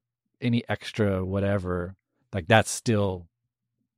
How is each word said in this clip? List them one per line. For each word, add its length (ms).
any 280
extra 560
whatever, 720
like, 160
that's 220
still 580